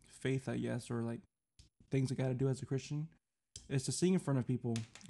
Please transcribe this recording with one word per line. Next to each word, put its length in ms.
faith, 420
I 80
guess, 340
or, 120
like, 180
things 220
I 20
gotta 200
do 140
as 140
a 40
Christian 420
is 160
to 60
sing 240
in 60
front 180
of 80
people 300